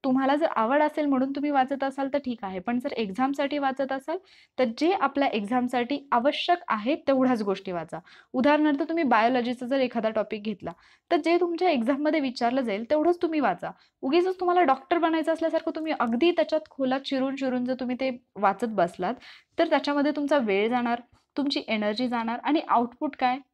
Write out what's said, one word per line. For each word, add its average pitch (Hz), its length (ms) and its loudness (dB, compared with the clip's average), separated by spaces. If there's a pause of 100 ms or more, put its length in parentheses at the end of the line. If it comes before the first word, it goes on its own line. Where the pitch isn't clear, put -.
तुम्हाला 269 320 2
जर 311 100 0
आवड 262 380 2
असेल 302 220 0
म्हणून 269 260 2
तुम्ही 285 200 -2
वाचत 269 320 0
असाल 269 300 -4
तर 294 40 0
ठीक 247 240 -4
आहे, 190 180 -6
पण 240 200 -2
जर - 120 -6
एक्झामसाठी 269 680 -2
वाचत 269 340 -2
असाल 294 260 -6 (420)
तर 262 40 4 (140)
जे 320 140 2
आपल्या 277 360 0
एक्झामसाठी 240 840 -2
आवश्यक 294 460 2 (100)
आहे 226 280 0
तेवढ्याच 262 460 2
गोष्टी 196 300 -4
वाचा. 165 280 -8 (340)
उदाहरणार्थ 294 500 2
तुम्ही 330 200 -2
बायोलॉजीचा 240 640 2
जर 269 140 0
एखादा 240 300 -2
टॉपिक 214 340 -4
घेतला 202 280 -8 (400)
तर 349 40 2
जे 320 240 2
तुमच्या 349 300 0
एक्झाममध्ये 294 500 0
विचारलं 262 420 -2
जाईल 226 280 -4
तेवढंच 311 320 2
तुम्ही 320 180 0
वाचा. 180 320 -2 (300)
उगीचच 359 380 2
तुम्हाला 359 240 4
डॉक्टर 269 340 2
बनायचं 320 360 0
असल्यासारखं 320 420 -2
तुम्ही 311 240 -4
अगदी 240 320 2
त्याच्यात 311 380 0
खोलात 262 360 -2
शिरून 269 300 -2
शिरून 254 300 -2
जर 254 140 -2
तुम्ही 254 160 -4
ते 254 280 -4 (120)
वाचत 202 340 0
बसलात 180 440 0 (460)
तर 330 100 4
त्याच्यामध्ये 285 460 2
तुमचा 294 220 2
वेळ 208 320 2
जाणार, 240 320 0 (360)
तुमची 285 300 0
एनर्जी 214 400 0
जाणार 233 360 -4
आणि 294 240 2
आउटपुट 247 480 0
काय? 254 220 0 (160)